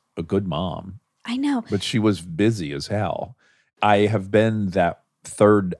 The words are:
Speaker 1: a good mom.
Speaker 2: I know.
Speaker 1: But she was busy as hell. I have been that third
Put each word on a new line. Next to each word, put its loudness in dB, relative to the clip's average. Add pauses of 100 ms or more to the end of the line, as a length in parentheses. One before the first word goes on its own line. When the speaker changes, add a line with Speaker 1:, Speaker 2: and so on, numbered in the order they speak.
(160)
Speaker 1:
a -6
good -2
mom. -8 (240)
Speaker 2:
I -6
know. -2
Speaker 1:
But -4
she -4
was 0
busy -2
as -8
hell. -6 (460)
I 6
have -2
been 2
that 0 (220)
third 4